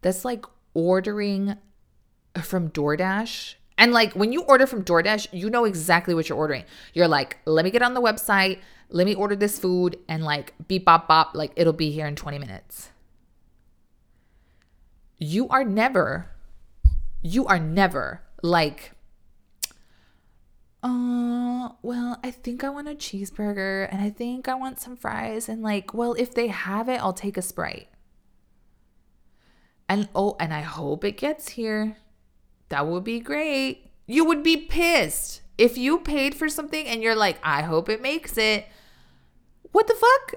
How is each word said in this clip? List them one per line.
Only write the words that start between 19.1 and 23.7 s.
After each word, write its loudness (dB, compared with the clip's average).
"Uh, -4
well, -6
I -8
think -10
I -4
want -10
a -10
cheeseburger -6